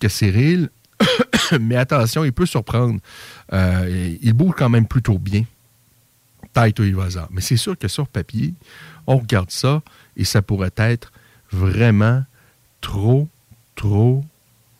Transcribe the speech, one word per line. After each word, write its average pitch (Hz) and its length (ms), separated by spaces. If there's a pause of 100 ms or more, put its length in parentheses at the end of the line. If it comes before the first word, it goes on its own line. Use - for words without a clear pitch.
que 120 80
Cyril, 127 640 (300)
<coughs> 226 600
mais 113 160
attention, 127 480
il 135 80
peut 175 140
surprendre. 117 520 (540)
Euh, 90 720
il 113 100
bouge 160 240
quand 131 140
même 113 160
plutôt 113 320
bien, 98 260 (1080)
Tai 117 180
Tuivasa. 92 580
Mais 92 120
c'est 123 160
sûr 185 200
que 101 100
sur 143 200
papier, 131 460 (520)
on 131 120
regarde 107 320
ça, 143 320 (340)
et - 80
ça 104 160
pourrait 95 380
être 117 340 (400)
vraiment 107 720 (560)
trop, 120 480 (480)
trop, 113 480 (560)